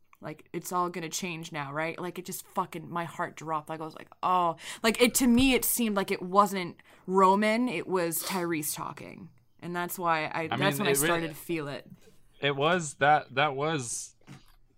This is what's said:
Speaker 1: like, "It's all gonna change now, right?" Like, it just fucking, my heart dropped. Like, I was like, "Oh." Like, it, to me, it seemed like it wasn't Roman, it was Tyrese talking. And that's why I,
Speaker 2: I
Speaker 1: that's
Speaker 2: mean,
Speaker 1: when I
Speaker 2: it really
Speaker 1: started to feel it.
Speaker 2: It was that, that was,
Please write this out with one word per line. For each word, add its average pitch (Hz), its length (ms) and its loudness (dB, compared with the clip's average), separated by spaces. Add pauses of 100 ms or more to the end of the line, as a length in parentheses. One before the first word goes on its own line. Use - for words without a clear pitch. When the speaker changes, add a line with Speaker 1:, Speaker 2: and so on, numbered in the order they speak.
(200)
Speaker 1:
like, 156 320 -12
"It's 170 200 -8
all 180 180 2
gonna 175 180 -6
change 165 440 -6
now, 143 200 -6
right?" 160 240 -4
Like, 175 220 -8
it 175 80 -10
just - 220 -10
fucking, 170 420 -4
my 170 140 -4
heart 160 320 -6
dropped. 151 320 -4
Like, 160 120 -8
I 160 40 -8
was 160 100 -12
like, - 140 -16 (120)
"Oh." 175 360 2 (260)
Like, 226 180 4
it, 247 160 6
to 262 120 4
me, 254 260 6
it 233 100 2
seemed 220 320 0
like 190 140 0
it 196 100 -2
wasn't 185 540 2 (320)
Roman, 202 600 6
it - 180 -4
was 170 380 0
Tyrese 170 500 -2
talking. - 540 -12 (340)
And 175 140 -8
that's 175 200 -6
why 165 280 0
I, 160 180 -4
Speaker 2:
I 160 40 -4 (100)
Speaker 1:
that's 131 40 0
Speaker 2:
mean, - 0 -
Speaker 1:
when 190 120 2 (160)
I - 20 4
Speaker 2:
it 139 40 6
really 139 120 2
Speaker 1:
started 165 220 0
to 151 80 -10
feel 156 320 -6
it. 135 180 -12 (540)
Speaker 2:
It 143 160 0
was 156 380 0
that, 139 420 4
that 143 180 2
was, 143 600 -4 (600)